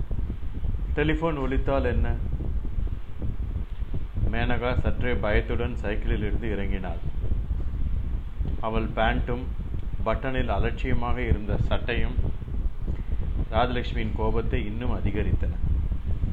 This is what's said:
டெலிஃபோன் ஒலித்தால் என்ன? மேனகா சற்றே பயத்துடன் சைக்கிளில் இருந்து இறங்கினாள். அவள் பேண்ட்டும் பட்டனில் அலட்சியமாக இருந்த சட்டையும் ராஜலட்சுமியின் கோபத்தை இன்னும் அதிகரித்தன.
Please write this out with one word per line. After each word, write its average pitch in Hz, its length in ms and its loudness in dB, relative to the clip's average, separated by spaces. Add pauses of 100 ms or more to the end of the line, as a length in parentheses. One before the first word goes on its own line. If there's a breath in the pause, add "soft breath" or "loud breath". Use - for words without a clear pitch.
(960)
டெலிஃபோன் 151 440 0
ஒலித்தால் 135 440 2
என்ன? 113 300 2 (2250)
மேனகா 120 500 2
சற்றே 113 320 2
பயத்துடன் 113 640 2
சைக்கிளில் 104 500 0
இருந்து 101 300 0
இறங்கினாள். 98 460 -2 (1600)
அவள் 110 360 0
பேண்ட்டும் 120 500 0 (600)
பட்டனில் 127 440 0
அலட்சியமாக 120 720 2
இருந்த 107 360 0
சட்டையும் 110 580 2 (1400)
ராஜலட்சுமியின் 120 640 0
கோபத்தை 110 480 2
இன்னும் 104 320 0
அதிகரித்தன. 95 560 2 (800)